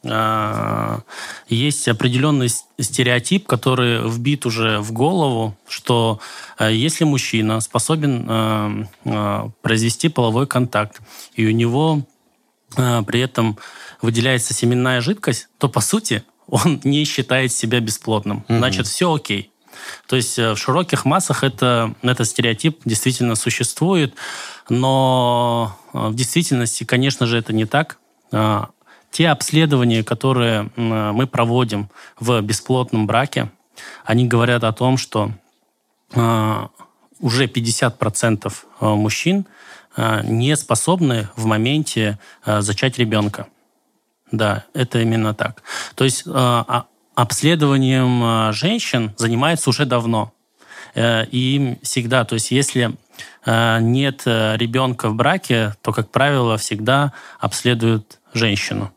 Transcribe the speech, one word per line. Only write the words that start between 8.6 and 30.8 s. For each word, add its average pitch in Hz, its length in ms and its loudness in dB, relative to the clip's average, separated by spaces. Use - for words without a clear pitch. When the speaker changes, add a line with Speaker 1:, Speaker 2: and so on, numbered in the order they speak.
Speaker 1:
а, 107 440 -2
произвести 113 480 0
половой 123 380 2
контакт, 107 540 -2
и 110 100 2
у 110 60 4
него, 135 500 2
а, 120 260 2
при 120 160 0
этом 117 380 0
выделяется 117 540 0
семенная 123 460 2
жидкость, 156 460 -2
то, 139 100 2
по 113 120 0
сути, 196 420 -2
он 139 360 2
не 147 220 2
считает 131 460 0
себя 120 280 0
бесплодным. 107 680 -2
Speaker 2:
Мгм. 117 120 2
Speaker 1:
Значит, 117 280 0
все 180 280 0
окей. - 340 -6
То - 80 -2
есть, 123 220 -2
э, 113 160 2
в 104 40 -2
широких 151 480 -2
массах 165 380 0
это, 120 500 0
этот 123 240 0
стереотип 120 580 -2
действительно 120 500 0
существует, 147 800 0
но, 123 1040 2
э, 117 160 -2
в 110 60 -4
действительности, 123 680 -2
конечно 127 420 0
же, 117 120 0
это 113 160 -4
не 110 120 2
так. 147 320 -2
А, 107 380 0
те 165 180 2
обследования, 127 720 2
которые, 117 720 0
м, 110 400 -2